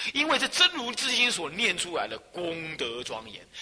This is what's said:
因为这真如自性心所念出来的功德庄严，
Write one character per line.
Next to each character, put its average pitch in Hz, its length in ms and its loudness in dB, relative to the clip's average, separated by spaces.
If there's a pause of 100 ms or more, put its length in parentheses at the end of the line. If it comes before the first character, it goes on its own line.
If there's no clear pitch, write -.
(140)
因 285 120 2
为 311 100 4
这 247 120 2
真 359 240 6
如 247 200 -4
自 262 180 -2
性 254 60 2
心 240 140 6
所 170 180 -2
念 180 300 2
出 175 180 -2
来 107 120 0
的 113 100 -6 (140)
功 165 440 -4
德 120 280 -4
庄 113 260 -8
严， 90 160 -14 (160)